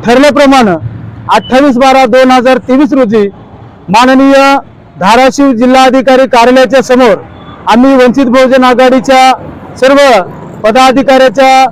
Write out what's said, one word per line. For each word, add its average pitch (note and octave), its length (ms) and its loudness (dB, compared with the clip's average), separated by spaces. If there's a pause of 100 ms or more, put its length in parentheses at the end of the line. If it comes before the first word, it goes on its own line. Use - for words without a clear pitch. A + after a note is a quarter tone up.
ठरल्याप्रमाणे C4+ 640 0 (580)
अठ्ठावीस B3 480 0
बारा C4 280 2
दोन B3+ 260 2
हजार B3+ 260 0
तेवीस C4 360 -2
रोजी G#3+ 360 0 (600)
माननीय C4+ 680 2 (440)
धाराशिव B3+ 520 0
जिल्हाधिकारी B3+ 760 0
कार्यालयाच्या B3+ 560 2
समोर B3 340 0 (500)
आम्ही B3 280 2
वंचित B3 300 0
बहुजन B3+ 380 0
आघाडीच्या B3+ 720 2 (420)
सर्व C#4 460 2 (420)
पदाधिकाऱ्याच्या C4 1080 0